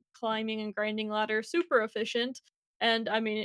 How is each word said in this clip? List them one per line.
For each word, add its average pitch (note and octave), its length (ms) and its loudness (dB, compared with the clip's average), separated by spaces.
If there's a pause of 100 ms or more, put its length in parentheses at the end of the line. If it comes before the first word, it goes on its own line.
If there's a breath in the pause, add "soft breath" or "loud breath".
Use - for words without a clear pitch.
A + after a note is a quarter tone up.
(140)
climbing A3 480 -2
and G#3+ 120 -6
grinding G#3+ 360 -2
ladder G#3+ 340 0
super E4 400 2
efficient. A#3 580 -2 (400)
And, A3+ 280 2
I A3 100 2
mean, G#3+ 260 0